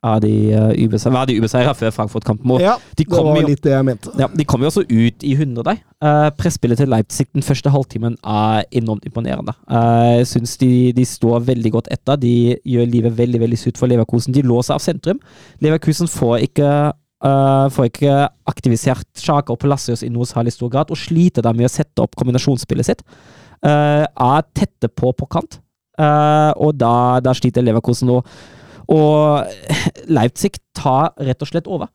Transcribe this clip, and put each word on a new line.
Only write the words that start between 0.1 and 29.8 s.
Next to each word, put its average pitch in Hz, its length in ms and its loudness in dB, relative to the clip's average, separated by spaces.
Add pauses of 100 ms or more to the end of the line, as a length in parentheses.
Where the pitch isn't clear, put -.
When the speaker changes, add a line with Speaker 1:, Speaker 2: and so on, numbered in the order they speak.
Speaker 1:
de, 107 320 0
eh, 110 340 2
ubese-, 110 240 -2
var 127 140 0
de 123 160 0
ubeseira 123 340 0
før 113 200 -2
Frankfurt-kampen. 110 560 -4
Og 131 100 2
Speaker 2:
Ja, 202 160 2
Speaker 1:
de - 280 -4
Speaker 2:
det - 40 -8
Speaker 1:
kom 170 160 2
Speaker 2:
var 151 160 2
Speaker 1:
jo, 147 80 2
Speaker 2:
litt 143 140 0
det 151 100 2
jeg 135 140 2
mente. 120 320 -6
Speaker 1:
ja, 135 80 2
de 156 180 -2
kom 123 160 0
jo 135 80 0
også 190 160 0
ut 113 400 0
i 139 100 -2
hundre, 131 300 -2
de. 202 160 -2 (220)
Eh, 151 340 2
presspillet 135 400 0
til 135 120 2
Leipzig 113 440 -2
den 147 80 -2
første 139 300 -2
halvtimen 120 520 -2
er 107 480 0
enormt 113 360 -4
imponerende. 120 480 -6 (120)
Eh, 117 520 4
jeg 123 80 2
synes 120 320 -4
de, 123 340 4
de 123 120 2
står 117 380 0
veldig 120 300 0
godt 113 180 -2
etter. 135 300 -2
De 120 460 2
gjør 120 260 0
livet 117 240 0
veldig, 120 240 0
veldig 113 180 0
surt - 200 -4
for 131 100 0
Leverkusen. 120 460 0
De 143 80 2
låser 123 320 0
av - 60 -4
sentrum. 175 380 -4 (440)
Leverkusen 156 440 0
får 117 420 0
ikke, 147 440 0 (320)
eh, 135 460 2
får 131 160 0
ikke 139 420 0 (200)
aktivisert 127 560 -2 (100)
Xhaka 143 380 -2
og 113 80 -6
Palacios 139 420 -4
i 117 60 -8
noe 120 160 -4
særlig 117 280 -4
stor 123 160 -8
grad, 151 220 -2
og - 60 -6
sliter 170 460 0
da 117 100 2
med 117 140 0
å 123 40 2
sette - 320 -4
opp - 140 -4
kombinasjonsspillet 127 680 -2
sitt. - 180 -4 (600)
Eh, 147 420 2
er 131 380 0 (100)
tette - 380 -4
på 127 260 -2
på - 140 -8
kant, - 300 -8 (360)
eh, 151 600 2
og 151 200 0
da, 123 440 2
da 127 120 0
sliter 123 300 0
Leverkusen 120 460 0
nå. 123 160 2 (640)
Og 151 580 2 (640)